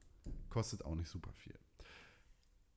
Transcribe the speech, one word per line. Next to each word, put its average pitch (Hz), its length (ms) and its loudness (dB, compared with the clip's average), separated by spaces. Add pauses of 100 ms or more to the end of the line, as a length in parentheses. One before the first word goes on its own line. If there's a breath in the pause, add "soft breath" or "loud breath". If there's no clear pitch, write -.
(500)
Kostet 113 360 4
auch 80 80 4
nicht 82 160 4
super - 240 -2
viel. - 240 -10 (1200 loud breath)